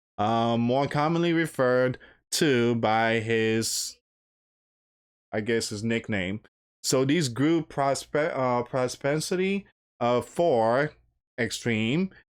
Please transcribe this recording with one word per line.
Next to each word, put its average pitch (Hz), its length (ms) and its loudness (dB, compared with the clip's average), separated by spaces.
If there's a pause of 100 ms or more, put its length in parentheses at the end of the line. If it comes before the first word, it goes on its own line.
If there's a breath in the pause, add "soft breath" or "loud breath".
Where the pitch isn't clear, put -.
(180)
Um, 117 440 0
more 131 260 2
commonly 165 460 0
referred 127 640 0 (340 loud breath)
to 120 440 2
by 113 440 2
his, 113 800 -2 (1300)
I 110 80 -4
guess, 113 280 -2
his 107 140 -8
nickname. 107 560 -2 (440)
So 131 200 2
these 147 240 0
group 151 400 0
prospe-, 139 680 -2
uh, 123 300 0
propensity, 156 1040 -2 (340 soft breath)
uh, 120 220 2
for 131 720 2 (440)
extreme 120 720 -2 (260 loud breath)